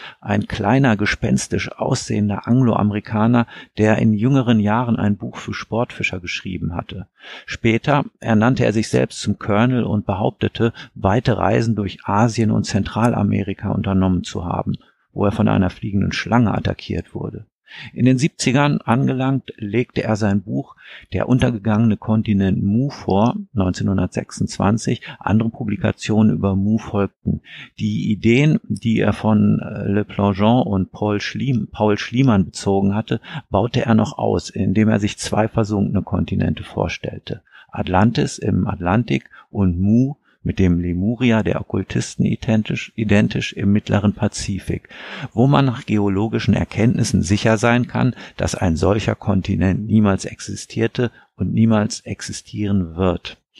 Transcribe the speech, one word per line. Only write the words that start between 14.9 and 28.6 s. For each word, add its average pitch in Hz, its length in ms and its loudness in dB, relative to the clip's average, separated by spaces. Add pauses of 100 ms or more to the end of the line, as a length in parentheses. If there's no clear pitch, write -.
wo - 120 -2
er 101 80 2
von 104 160 0
einer 98 220 2
fliegenden 98 420 -2
Schlange 117 420 0
attackiert - 640 -6
wurde. - 300 -10 (460)
In - 120 0
den 131 120 6
siebzigern 139 640 0
angelangt, 131 760 0
legte 107 480 -4
er 110 100 0
sein 101 280 2
Buch 131 340 -8 (360)
Der 101 160 -2
untergegangene 113 680 2
Kontinent 104 680 2
Mu 117 280 0
vor, 104 460 0 (160)
neunzehnhundertsechsundzwanzig. 98 1500 -2 (160)
Andere 113 320 0
Publikationen 107 800 0
über 98 220 0
Mu 101 240 0
folgten. - 640 -4 (360)
Die 107 320 -2
Ideen, 117 540 4